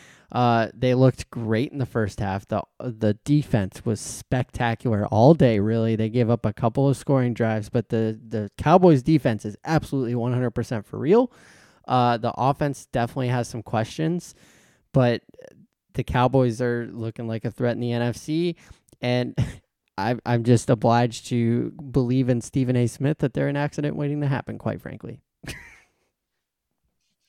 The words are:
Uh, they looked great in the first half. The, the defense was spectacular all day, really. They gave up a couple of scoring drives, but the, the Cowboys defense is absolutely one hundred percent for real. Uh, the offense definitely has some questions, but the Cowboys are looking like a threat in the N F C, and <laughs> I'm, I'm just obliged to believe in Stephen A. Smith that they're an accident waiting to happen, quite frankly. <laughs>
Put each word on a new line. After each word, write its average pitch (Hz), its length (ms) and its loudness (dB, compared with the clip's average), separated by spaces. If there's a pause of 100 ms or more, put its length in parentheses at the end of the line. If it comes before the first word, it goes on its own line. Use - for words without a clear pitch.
(300)
Uh, 113 440 2
they 127 180 0
looked 127 380 2
great 113 420 -2
in 143 60 -8
the 131 80 -2
first 107 340 -4
half. 98 260 -4
The, 104 160 -2 (160)
the 110 360 -2 (100)
defense 131 640 0
was 110 160 -2
spectacular 117 1040 -4
all 113 260 6
day, 120 280 4
really. 113 360 0
They 110 140 -2
gave 117 180 2
up 117 160 0
a 107 80 -2
couple 127 340 0
of 139 120 2
scoring 127 340 0
drives, 110 380 -2
but 120 180 -2
the, 110 400 -2
the 107 300 -6
Cowboys 165 440 6
defense 131 440 0
is 104 180 -8
absolutely 135 500 -2
one 120 200 -2
hundred 123 160 -2
percent 117 340 -6
for - 140 -12
real. 196 340 2 (560)
Uh, 120 300 2
the 113 180 -4
offense 143 560 -2
definitely 123 360 -2
has 123 200 -2
some 113 140 -10
questions, 160 720 -4 (580)
but 120 300 4 (720)
the 127 100 -4
Cowboys 123 560 2
are 120 320 -2
looking 113 340 -8
like 113 200 -6
a 117 40 -2
threat 120 260 -2
in - 40 -8
the 120 120 -2
N 120 100 0
F 120 140 -2
C, 170 400 -4 (440)
and 123 340 -2 (340)
<laughs> - 280 -20
I'm, 110 300 -2
I'm 120 180 0
just 120 240 4
obliged 120 600 2
to 120 420 0
believe 131 580 0
in 120 140 0
Stephen 127 340 -2
A. 120 120 2
Smith 143 320 -4
that 139 120 -2
they're 143 160 -2
an 143 80 -4
accident 147 400 -4
waiting 147 240 -4
to 143 60 -2
happen, 127 320 -6
quite 101 240 -6
frankly. 110 440 -14
<laughs> - 40 -20 (2000)